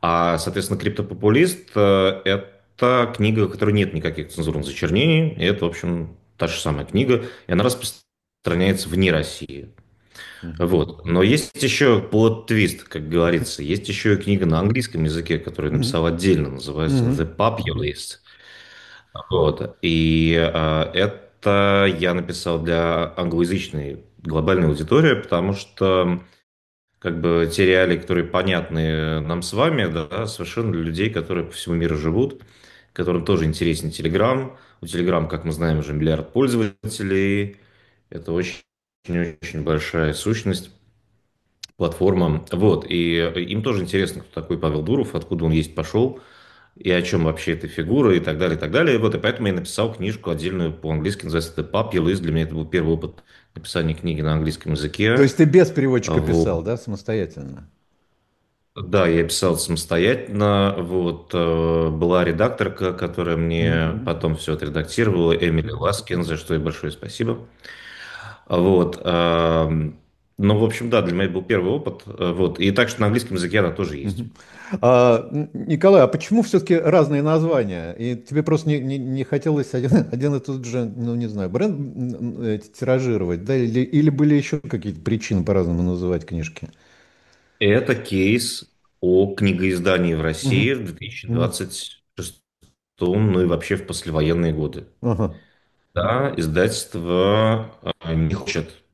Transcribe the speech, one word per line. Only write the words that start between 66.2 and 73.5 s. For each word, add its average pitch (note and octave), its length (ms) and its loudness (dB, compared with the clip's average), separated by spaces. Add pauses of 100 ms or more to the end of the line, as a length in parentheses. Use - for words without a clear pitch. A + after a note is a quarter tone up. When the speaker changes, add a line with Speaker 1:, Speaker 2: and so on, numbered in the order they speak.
Speaker 1:
за D#2+ 140 -4
что E2 180 -4
ей D#2 40 0
большое D2+ 320 -6
спасибо. - 460 -6 (1120)
Вот, F2 540 4
эм, E2 960 2 (400)
ну, G#2 180 4
в A2 60 4
общем, A2+ 260 -2
да, A2+ 140 4
для E2+ 100 0
меня F#2+ 120 2
это F2 80 -2
был F#2 100 -4
первый F#2+ 280 2
опыт. C3 360 -4
Э, F2 240 -2
вот. F2 280 0
И G2 120 4
так A2+ 180 4
что - 120 -4
на G#2+ 60 4
английском A2+ 300 0
языке F2 220 0